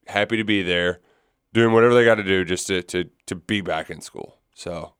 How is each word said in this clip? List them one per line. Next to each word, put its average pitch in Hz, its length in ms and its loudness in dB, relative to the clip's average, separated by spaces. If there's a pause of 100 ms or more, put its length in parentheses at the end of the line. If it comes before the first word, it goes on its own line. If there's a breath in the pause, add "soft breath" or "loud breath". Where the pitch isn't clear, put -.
happy 104 300 -2
to 110 60 -2
be 101 200 0
there, 87 360 -2 (540)
doing 113 200 4
whatever 117 200 6
they 120 120 6
gotta 110 180 4
do 95 200 0
just 87 240 -4
to, 92 160 -2
to, 90 260 -6 (180)
to 101 80 -6
be 104 260 -4
back 80 280 -6
in 80 120 -14
school. - 380 -18 (140)
So 82 460 -14